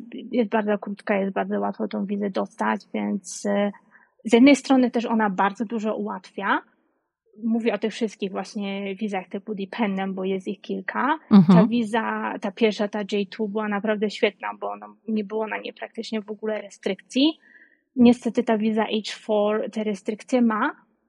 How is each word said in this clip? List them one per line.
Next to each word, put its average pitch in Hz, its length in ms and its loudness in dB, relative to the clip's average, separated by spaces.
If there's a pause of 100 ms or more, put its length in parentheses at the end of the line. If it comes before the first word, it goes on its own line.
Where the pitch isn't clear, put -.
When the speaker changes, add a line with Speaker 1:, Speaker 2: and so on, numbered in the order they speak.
(120)
Speaker 1:
jest 226 380 -4
bardzo 208 280 0
krótka, 202 380 -4
jest 196 160 -2
bardzo 196 280 -2
łatwo 208 280 -4
tą 208 180 -4
wizę 202 240 -4
dostać, 208 500 -4 (140)
więc, 208 520 -6
e, 202 260 0 (520)
z 214 80 0
jednej 262 240 10
strony 254 340 2
też 233 160 -2
ona 220 240 0
bardzo 202 340 0
dużo 214 320 -4
ułatwia. 202 680 -4 (800)
Mówię 226 300 0
o 202 40 -4
tych 214 140 -2
wszystkich 202 380 -4
właśnie 196 640 -6
wizach 196 320 -4
typu 208 260 -8
dependent, 190 600 -4
bo 190 100 -6
jest 190 240 -2
ich 208 120 -8
kilka. 214 580 -2 (120)
Speaker 2:
Mhm. 190 280 10
Speaker 1:
Ta 202 80 8
wiza, 220 760 -2
ta 202 120 -6
pierwsza, 208 360 0
ta 214 120 -4
J 202 300 -4
two 220 180 -6
była 214 200 -4
naprawdę 208 420 -2
świetna, 208 400 -2 (100)
bo 202 100 -6
ono, 208 260 -14 (120)
nie 214 160 -2
było 214 220 -6
na 202 120 -6
niej 208 140 -10
praktycznie 220 480 -8
w 208 100 -16
ogóle 214 320 -6
restrykcji. 233 760 -2 (580)
Niestety 240 460 6
ta 220 160 2
wiza 220 260 0
H - 360 -4
four 214 520 0
te 214 120 -4
restrykcje 214 580 -2
ma, 226 340 2 (320)